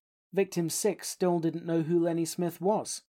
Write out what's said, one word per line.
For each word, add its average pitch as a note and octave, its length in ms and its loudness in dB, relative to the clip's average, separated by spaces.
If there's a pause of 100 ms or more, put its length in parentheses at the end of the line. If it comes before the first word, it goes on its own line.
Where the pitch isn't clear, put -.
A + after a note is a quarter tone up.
(340)
victim F3 380 0
six - 380 -2
still F3 320 2
didn't E3 260 -2
know E3 160 2
who E3+ 160 2
Lenny E3+ 260 2
Smith E3 360 -4
was. F3+ 420 -2 (180)